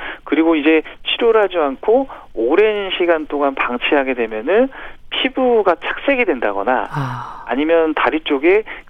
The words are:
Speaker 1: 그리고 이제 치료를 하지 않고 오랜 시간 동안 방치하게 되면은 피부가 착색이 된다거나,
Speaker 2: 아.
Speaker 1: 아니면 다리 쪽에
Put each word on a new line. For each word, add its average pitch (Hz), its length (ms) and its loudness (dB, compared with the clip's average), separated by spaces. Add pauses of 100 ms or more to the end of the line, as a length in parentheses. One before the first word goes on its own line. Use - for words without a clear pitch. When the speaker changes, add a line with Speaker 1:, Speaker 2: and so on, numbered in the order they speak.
(240)
Speaker 1:
그리고 160 320 2
이제 156 260 4 (260)
치료를 220 360 2
하지 185 140 -2
않고 190 500 0 (260)
오랜 196 640 2
시간 170 300 0
동안 143 260 0
방치하게 131 600 -2
되면은 120 540 0 (420)
피부가 240 640 2
착색이 - 500 -2
된다거나, 107 640 -2
Speaker 2:
아. 127 560 -8
Speaker 1:
아니면 156 480 2
다리 143 280 0
쪽에 170 420 2 (260)